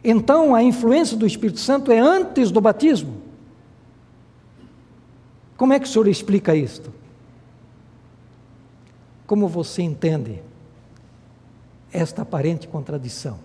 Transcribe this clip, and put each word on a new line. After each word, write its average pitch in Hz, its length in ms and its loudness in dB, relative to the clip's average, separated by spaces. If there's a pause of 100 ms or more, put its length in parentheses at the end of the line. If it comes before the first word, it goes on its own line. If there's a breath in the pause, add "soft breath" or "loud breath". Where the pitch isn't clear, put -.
Então 262 500 4
a 226 80 4
influência 240 540 2
do 220 100 0
Espírito - 320 -2
Santo 277 320 -2
é 226 80 6
antes 277 540 2
do 214 80 2
batismo. 202 680 0 (2250)
Como 262 160 2
é 277 80 4
que 262 60 -10
o - 20 -10
senhor 220 180 2
explica 196 480 0
isto? - 380 -6 (2250)
Como 208 220 0
você 170 340 -6
entende 143 580 -4 (1500)
esta 165 300 -6
aparente 160 460 -4
contradição? 131 760 -12